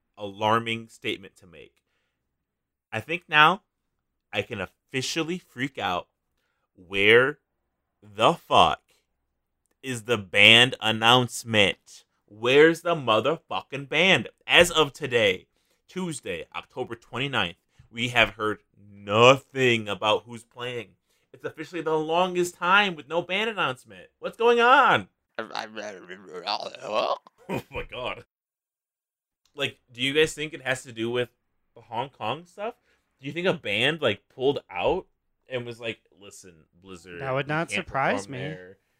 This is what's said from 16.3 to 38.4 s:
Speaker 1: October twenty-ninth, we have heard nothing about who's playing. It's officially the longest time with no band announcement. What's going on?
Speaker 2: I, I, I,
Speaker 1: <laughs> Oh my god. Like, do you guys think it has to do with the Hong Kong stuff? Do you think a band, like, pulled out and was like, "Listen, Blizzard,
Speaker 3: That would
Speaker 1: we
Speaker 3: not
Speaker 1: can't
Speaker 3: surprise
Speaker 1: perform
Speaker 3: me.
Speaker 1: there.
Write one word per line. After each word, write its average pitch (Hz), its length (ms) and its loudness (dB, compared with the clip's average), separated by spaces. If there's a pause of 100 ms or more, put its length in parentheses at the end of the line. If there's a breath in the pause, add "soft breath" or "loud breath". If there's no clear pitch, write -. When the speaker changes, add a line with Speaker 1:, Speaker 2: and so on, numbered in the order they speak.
Speaker 1:
October 117 400 -10
twenty-ninth, 117 640 -6 (340 soft breath)
we 117 180 -4
have 113 220 4
heard 107 280 -6 (320)
nothing 117 960 4
about 101 380 0
who's 117 180 -18
playing. 120 460 -12 (420)
It's - 140 -20
officially 156 360 -10
the 156 160 -2
longest 175 580 -2
time 190 400 0
with 139 120 -18
no 165 140 -4
band 190 280 -4
announcement. 127 580 -8 (120)
What's 175 180 -12
going 233 220 4
on? 233 480 4 (300)
Speaker 2:
I, 113 60 -10
I, 107 240 -10 (100)
I, 98 1400 -8 (200)
Speaker 1:
<laughs> - 140 -20
Oh 127 120 -6 (100)
my - 120 -12
god. 117 420 -12 (1300)
Like, 139 240 -6 (120)
do 120 100 -12
you 135 120 -2
guys 156 200 2
think 151 200 -10
it 165 80 -18
has 131 220 -4
to 135 80 -18
do 113 180 -6
with 123 200 -4 (460)
the 120 60 -20
Hong 120 280 -10
Kong 131 360 -8
stuff? 208 300 -12 (440)
Do 131 80 -20
you 139 60 -10
think 175 140 -4
a 180 60 2
band, 131 480 -2
like, 110 280 0
pulled 135 300 -2 (100)
out 113 380 -4 (420)
and 123 160 -8
was 120 140 -14
like, 117 200 -8 (200)
"Listen, 95 340 -20 (280)
Blizzard, 90 400 -16
Speaker 3:
That 135 120 -6
would 135 140 -6
Speaker 1:
we - 20 -12
Speaker 3:
not 156 200 -4
Speaker 1:
can't 101 160 -6
Speaker 3:
surprise 151 420 -4
Speaker 1:
perform - 60 -18
Speaker 3:
me. - 60 -12
Speaker 1:
there. 92 380 -14 (220)